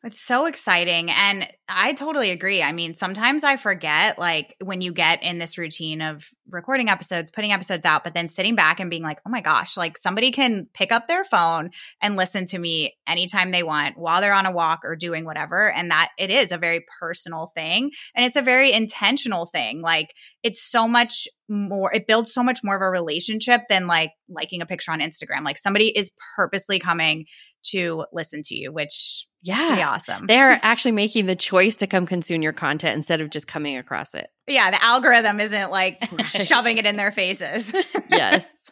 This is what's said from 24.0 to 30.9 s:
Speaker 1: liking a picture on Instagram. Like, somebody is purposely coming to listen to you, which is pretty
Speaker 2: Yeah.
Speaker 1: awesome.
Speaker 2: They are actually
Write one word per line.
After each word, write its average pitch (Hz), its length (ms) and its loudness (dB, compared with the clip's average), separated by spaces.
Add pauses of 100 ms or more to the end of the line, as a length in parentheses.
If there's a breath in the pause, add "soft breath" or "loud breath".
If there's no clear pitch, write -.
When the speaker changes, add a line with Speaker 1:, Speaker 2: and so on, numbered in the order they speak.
Speaker 1:
liking 160 340 -10
a 165 40 -6
picture 175 260 -8
on 165 80 -2
Instagram. 151 460 -6
Like, 147 120 -6
somebody 208 400 2
is 196 140 -2 (240)
purposely 196 420 -2
coming 160 480 -2 (420 soft breath)
to 170 440 -4
listen 160 320 -8
to - 120 -10
you, - 180 -10
which - 520 -4 (200)
is 185 120 -4
pretty 294 220 2
Speaker 2:
Yeah. 151 100 0
Speaker 1:
awesome. - 380 -6
Speaker 2:
They 220 100 6
are 262 260 8
actually 233 300 2